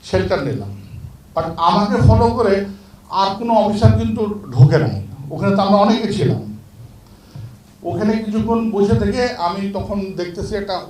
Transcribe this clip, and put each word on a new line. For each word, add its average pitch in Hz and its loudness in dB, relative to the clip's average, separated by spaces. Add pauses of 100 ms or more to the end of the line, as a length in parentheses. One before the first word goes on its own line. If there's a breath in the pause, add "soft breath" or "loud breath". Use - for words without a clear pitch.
শেল্টার 185 -2
নিলাম। 104 -6 (580)
But 160 -2 (120)
আমাকে 202 2
ফলো 226 8
করে 208 2 (460 loud breath)
আর 196 -2
কোনো 233 -2
অফিসার 214 4
কিন্তু 214 -4
ঢোকে 147 6
নাই, 101 -2 (240)
ওখানে 190 0
তো 196 2
আমরা 196 4
অনেকে 214 2
ছিলাম। - -2 (1200 loud breath)
ওখানে 214 -2
কিছুক্ষণ 220 -2
বসে 202 2
থেকে 214 0 (100)
আমি 196 -4
তখন 196 -6
দেখতেছি 175 -8
একটা 196 -6